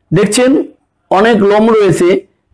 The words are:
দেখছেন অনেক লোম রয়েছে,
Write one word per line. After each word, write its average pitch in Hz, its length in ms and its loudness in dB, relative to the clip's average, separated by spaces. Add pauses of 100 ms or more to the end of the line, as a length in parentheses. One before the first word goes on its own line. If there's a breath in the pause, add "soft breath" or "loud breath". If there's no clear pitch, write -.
(100)
দেখছেন 208 400 0 (600)
অনেক 214 260 0 (140)
লোম 214 140 2 (120)
রয়েছে, 180 320 0 (460)